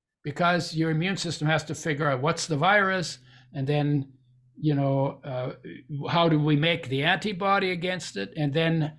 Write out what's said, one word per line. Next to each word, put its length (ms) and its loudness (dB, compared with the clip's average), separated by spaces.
because 520 0
your 160 0
immune 260 0
system 320 -4
has 160 2
to 100 -6
figure 360 -2
out 100 0
what's 260 0
the 100 -2
virus, 640 2
and 120 -4
then, 460 0
you 160 2
know, 500 0
uh, 280 -6
how 180 2
do 100 4
we 180 4
make 320 0
the 140 -2
antibody 680 0
against 460 -6
it, 200 -6
and 160 0
then 460 2